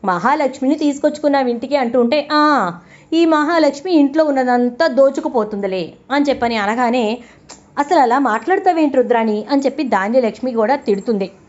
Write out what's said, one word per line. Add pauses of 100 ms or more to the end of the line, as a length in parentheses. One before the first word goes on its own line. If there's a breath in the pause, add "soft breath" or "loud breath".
మహాలక్ష్మిని
తీసుకొచ్చుకున్నావు
ఇంటికి
అంటూ
ఉంటే,
"ఆ, (680 loud breath)
ఈ
మహాలక్ష్మి
ఇంట్లో
ఉన్నదంతా
దోచుకుపోతుందిలే" (180)
అని
చెప్పని
అనగానే, (600 loud breath)
"అసలు
అలా
మాట్లాడతావేంటి
రుద్రాణి?"
అని
చెప్పి
ధాన్యలక్ష్మి
కూడా
తిడుతుంది. (180)